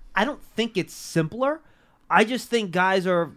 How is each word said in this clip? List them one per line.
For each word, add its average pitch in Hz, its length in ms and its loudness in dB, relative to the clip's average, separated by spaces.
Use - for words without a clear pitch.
I 196 80 2
don't 277 180 -4
think 226 360 -4
it's - 160 -4
simpler. 247 640 -2
I 180 140 6
just 233 240 -2
think 214 240 0
guys 185 340 2
are 170 320 0